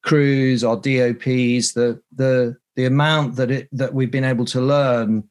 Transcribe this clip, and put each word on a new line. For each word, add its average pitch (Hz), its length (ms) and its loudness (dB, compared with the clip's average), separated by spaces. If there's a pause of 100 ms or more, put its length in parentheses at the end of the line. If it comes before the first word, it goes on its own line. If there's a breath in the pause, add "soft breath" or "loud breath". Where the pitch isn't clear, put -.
crews, 135 600 2
our 117 140 0
D 131 240 -2
O 120 140 2
Ps, 123 580 0
the, 120 260 -2 (160)
the, 127 400 0 (200)
the 127 100 -2
amount 143 520 0
that 127 140 -2
it, 131 220 -4
that 123 220 -4
we've 131 160 -2
been 135 140 -2
able 123 200 0
to 127 160 -2
learn 123 720 0